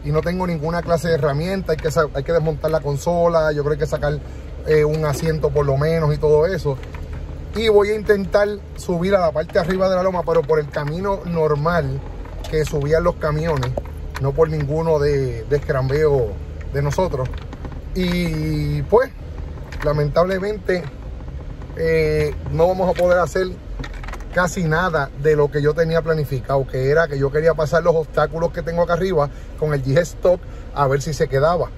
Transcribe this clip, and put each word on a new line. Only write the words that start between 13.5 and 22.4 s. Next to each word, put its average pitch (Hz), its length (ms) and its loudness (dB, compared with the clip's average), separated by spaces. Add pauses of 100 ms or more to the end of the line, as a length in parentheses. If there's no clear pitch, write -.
no 135 100 0
por 160 180 2
ninguno 156 480 0
de, 135 460 0
de 117 120 0
escrambeo 139 760 2 (440)
de 139 80 -2
nosotros. 143 480 0 (680)
Y 156 880 0
pues, 240 260 4 (720)
lamentablemente, 175 1000 0 (920)
eh, 156 600 2 (160)